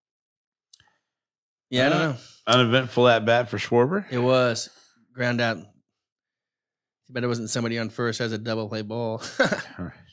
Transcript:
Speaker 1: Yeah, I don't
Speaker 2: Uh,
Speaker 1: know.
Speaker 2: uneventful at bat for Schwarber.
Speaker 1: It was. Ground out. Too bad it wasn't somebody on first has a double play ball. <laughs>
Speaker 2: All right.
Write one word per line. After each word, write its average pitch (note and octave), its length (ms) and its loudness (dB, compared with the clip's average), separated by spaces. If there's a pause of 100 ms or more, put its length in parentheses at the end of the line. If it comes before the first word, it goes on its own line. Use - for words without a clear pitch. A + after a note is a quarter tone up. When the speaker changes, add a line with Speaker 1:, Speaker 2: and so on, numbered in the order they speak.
(1700)
Speaker 1:
Yeah, B2+ 180 2
I - 20 2
don't D#3 120 2
Speaker 2:
Uh, D#3+ 100 0
Speaker 1:
know. B2 60 -8 (300)
Speaker 2:
uneventful A#2+ 600 4
at A2+ 160 4
bat A#2 240 2
for A2 80 -6
Schwarber. C3+ 520 0
Speaker 1:
It B2+ 100 -2
was. B2 500 2 (440)
Ground A#2+ 280 -2
out. A2+ 160 0
Too - 1600 -20
bad B2 100 -4
it B2 40 0
wasn't A#2 220 -4
somebody A#2 280 -2
on A2+ 120 -4
first A#2 300 -4
has A#2 120 -2
a A2+ 60 -4
double A2 320 -6
play A2 140 -6
ball. A2+ 380 -6 (100)
<laughs> - 80 -4
Speaker 2:
All - 460 -2
right. E2+ 80 -14 (200)